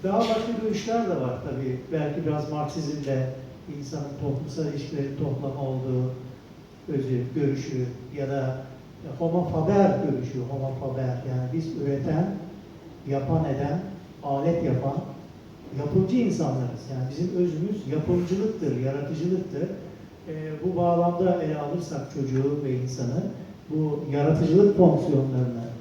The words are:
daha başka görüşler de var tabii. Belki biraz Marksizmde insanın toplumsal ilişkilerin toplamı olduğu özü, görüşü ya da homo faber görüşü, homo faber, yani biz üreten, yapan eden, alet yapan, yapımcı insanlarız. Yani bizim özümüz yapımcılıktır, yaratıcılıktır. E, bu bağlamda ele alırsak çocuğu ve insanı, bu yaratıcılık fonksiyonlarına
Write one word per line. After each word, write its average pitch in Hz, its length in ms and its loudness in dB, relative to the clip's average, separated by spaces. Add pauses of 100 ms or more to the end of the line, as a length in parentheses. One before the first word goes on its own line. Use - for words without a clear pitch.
daha 196 160 2
başka 226 320 2 (120)
görüşler 226 420 0
de 170 160 0
var 123 120 0 (100)
tabii. 127 360 -2 (120)
Belki 151 340 0
biraz 151 260 0
Marksizmde 143 760 -2 (520)
insanın 143 300 -6 (120)
toplumsal 147 520 -2
ilişkilerin 139 440 -4
toplamı 135 520 -2
olduğu 127 420 0 (760)
özü, 127 340 0 (140)
görüşü 131 500 0 (320)
ya 143 120 -2
da 131 280 0 (600)
homo 170 300 2
faber 175 540 6
görüşü, 127 360 -2
homo 131 400 -4
faber, 127 280 -2 (220)
yani 127 240 -2
biz 160 140 0 (160)
üreten, 139 420 2 (840)
yapan 156 360 2
eden, 143 340 0 (440)
alet 143 400 2
yapan, 135 320 2 (840)
yapımcı 190 360 4
insanlarız. 139 680 0 (120)
Yani 131 180 -2
bizim 180 240 -2
özümüz 180 560 0
yapımcılıktır, 175 880 0
yaratıcılıktır. 151 840 -2 (640)
E, 165 60 -6 (300)
bu 175 140 0
bağlamda 175 680 4
ele 151 140 0
alırsak 147 440 -4 (120)
çocuğu 139 500 2
ve 127 120 0
insanı, 127 480 -2 (460)
bu 151 300 0 (120)
yaratıcılık 160 680 6
fonksiyonlarına 131 840 4 (180)